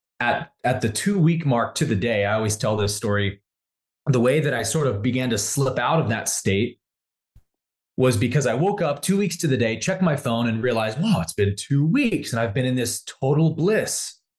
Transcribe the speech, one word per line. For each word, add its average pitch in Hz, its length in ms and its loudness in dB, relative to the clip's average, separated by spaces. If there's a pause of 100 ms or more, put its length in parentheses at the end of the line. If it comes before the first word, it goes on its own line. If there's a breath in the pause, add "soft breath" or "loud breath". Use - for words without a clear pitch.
(200)
at, 120 320 -2 (100)
at 123 180 0
the 113 80 0
two 196 300 0
week 165 260 4
mark 117 300 0
to - 100 0
the 123 120 0
day, 104 280 0
I 101 100 0
always 110 220 -2
tell 110 200 -2
this 104 180 0
story, 101 480 -2 (640)
the 131 140 4
way 127 180 4
that 139 160 0
I 113 80 -4
sort 147 240 -2
of 101 160 -2
began 127 280 0
to 110 80 0
slip 131 420 -2
out 143 180 2
of 123 120 0
that 110 180 -4
state 101 500 -2 (1160)
was 127 200 4
because 120 300 2
I 113 80 2
woke 190 260 0
up 147 220 -2
two 196 160 0
weeks 202 200 -2
to 165 100 -2
the 131 80 2
day, 113 200 0
checked 185 260 -2
my 160 120 4
phone 117 320 -2
and 113 160 -2
realized, 113 380 -2
wow, 202 200 2
it's 85 120 -6
been 101 240 0
two 143 280 0
weeks 220 480 0
and 117 60 0
I've 113 160 0
been 131 100 0
in 127 120 0
this 120 260 -4
total 147 520 0
bliss - 640 -2 (180)